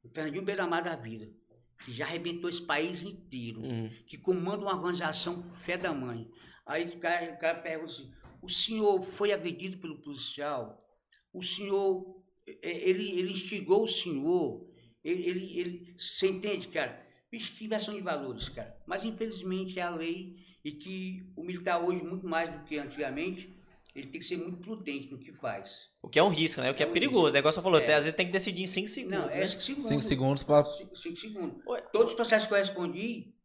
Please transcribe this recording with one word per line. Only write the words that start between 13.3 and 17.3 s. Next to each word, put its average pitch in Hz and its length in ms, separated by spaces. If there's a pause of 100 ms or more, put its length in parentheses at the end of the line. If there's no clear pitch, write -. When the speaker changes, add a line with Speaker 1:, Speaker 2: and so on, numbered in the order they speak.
Speaker 1:
instigou 202 520
o 220 40
senhor?" 160 800 (380)
Ele, 175 220
ele, 180 320
ele, 175 380
você - 320
entende, 190 400
cara? 123 320 (300)